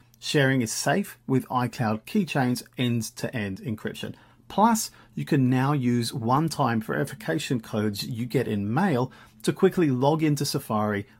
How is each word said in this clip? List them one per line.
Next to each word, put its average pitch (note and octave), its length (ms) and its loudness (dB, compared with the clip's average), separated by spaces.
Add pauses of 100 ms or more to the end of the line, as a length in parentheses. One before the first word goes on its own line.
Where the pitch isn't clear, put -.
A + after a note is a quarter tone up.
(200)
Sharing C3+ 400 2
is A2 100 -2
safe - 560 -2
with C3 220 2
iCloud A#2+ 540 -2
Keychain's C#3 600 0 (140)
end-to-end A2+ 840 -4
encryption. - 520 -8 (320)
Plus, A3 440 2 (240)
you D3 100 -4
can C3+ 260 2
now C3 220 2
use A#2+ 420 0
one-time B2 680 0
verification C#3+ 800 -4
codes G#2+ 440 -2
you A#2+ 200 -4
get A#2+ 240 0
in G#2 240 -2
mail C#3 400 0 (300)
to D#3+ 100 0
quickly F3+ 380 4
log C#3+ 320 2
into D3 220 2
Safari G#2+ 600 -2 (140)